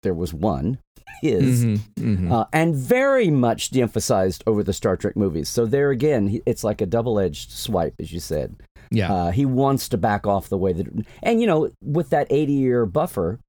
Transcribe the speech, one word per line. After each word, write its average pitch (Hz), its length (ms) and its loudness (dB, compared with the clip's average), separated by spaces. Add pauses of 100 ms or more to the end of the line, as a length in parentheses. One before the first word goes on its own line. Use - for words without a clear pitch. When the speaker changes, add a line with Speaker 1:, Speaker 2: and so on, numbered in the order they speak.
Speaker 1:
there 95 120 0
was 85 180 -4
one, 80 460 -2 (420)
his, 131 440 2
Speaker 2:
Mm-hmm, 107 460 -2
mm-hmm. 90 220 0
Speaker 1:
uh, 110 120 2 (100)
and 160 200 2
very 247 560 2
much 123 400 2
de-emphasized 107 760 0
over 104 160 2
the 98 100 -2
Star 95 240 0
Trek - 200 -4
movies. 82 340 0
So - 160 0
there 139 240 2
again, 127 380 2
he, 104 180 -2
it's 120 180 -2
like 104 160 -2
a 104 60 0
double-edged 104 640 -2
swipe, 90 500 -2
as 78 140 -10
you 85 60 -6
said. 73 360 -6 (340)
Speaker 2:
Yeah. 98 220 0
Speaker 1:
Uh, 87 200 0
he 131 120 2
wants 135 460 2
to 117 80 -2
back 104 280 0
off 98 220 -2
the 98 80 -2
way 95 160 0
that, 87 140 -4 (360)
and, 226 200 2
you 240 40 2
know, 156 240 2 (140)
with 147 240 -2
that 147 220 2
eighty-year 135 560 2
buffer 101 520 -2 (100)